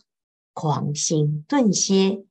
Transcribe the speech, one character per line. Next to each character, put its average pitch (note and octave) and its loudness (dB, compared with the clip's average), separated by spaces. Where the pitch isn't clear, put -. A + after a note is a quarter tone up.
狂 D3 -4
心 D3+ -2
顿 C4 2
歇 G3 0